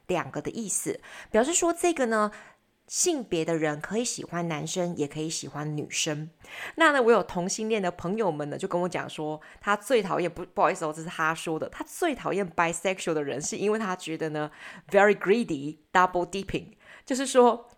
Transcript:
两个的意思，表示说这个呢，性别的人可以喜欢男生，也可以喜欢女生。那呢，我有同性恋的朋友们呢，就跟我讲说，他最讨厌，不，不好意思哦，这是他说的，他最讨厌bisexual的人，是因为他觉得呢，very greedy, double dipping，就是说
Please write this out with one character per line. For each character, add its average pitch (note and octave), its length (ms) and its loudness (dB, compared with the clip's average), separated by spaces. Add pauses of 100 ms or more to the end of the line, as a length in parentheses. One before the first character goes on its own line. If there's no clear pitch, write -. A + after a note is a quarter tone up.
两 D#3 220 -2
个 D3+ 120 -8
的 E3+ 80 -8
意 G#3+ 180 -8
思， - 320 -4 (300)
表 A3 140 4
示 E4 100 0
说 E4+ 180 2
这 E4+ 200 2
个 C4 140 2
呢， G#3+ 260 2 (560)
性 D#4 340 0
别 E3 220 -2
的 E3 120 2
人 D3+ 240 0
可 G3 180 -4
以 B3 60 2
喜 - 200 -6
欢 E3+ 240 -4
男 D#3 180 -4
生， F3 300 -2
也 D3 100 0
可 D3 140 -6
以 D#3+ 100 -4
喜 D3 160 -6
欢 D3+ 300 -6
女 C#3+ 120 -6
生。 D#3 420 -4 (440)
那 D#4+ 160 4
呢， C#4+ 100 4
我 A#3 120 6
有 G3 100 6
同 F3+ 260 -4
性 A3 200 -4
恋 A3 120 0
的 F3 120 0
朋 F3 240 -6
友 G3+ 160 0
们 D3 180 -4
呢， C#3 80 -6
就 F#3 80 -6
跟 F3 140 0
我 F3+ 80 0
讲 C#3+ 200 -6
说， D#3 320 -6 (200)
他 G#3 160 0
最 A3+ 260 2
讨 D3+ 160 -2
厌， F3 100 0
不， E3 180 -12
不 - 140 -4
好 D#3 80 6
意 F#3 60 2
思 E3 100 -6
哦， D#3 80 -2
这 E3 80 -10
是 E3 80 -10
他 D#3+ 240 0
说 E3 240 -4
的， - 120 -4
他 - 160 -10
最 - 280 -2
讨 D#3 200 -4
厌 F#3 180 -2
bisexual F3 640 -2
的 D3+ 80 0
人， C#3 180 -4
是 - 160 -6
因 G3+ 140 0
为 G#3+ 80 0
他 F#3+ 160 -4
觉 D#3+ 240 -8
得 D#3+ 120 -4
呢， D3+ 200 -4 (400)
very G3 240 8
greedy, E3+ 600 0 (160)
double F3+ 360 4
dipping， F#3+ 440 -6 (340)
就 C#4 80 0
是 C4+ 100 -2
说 A#3+ 540 6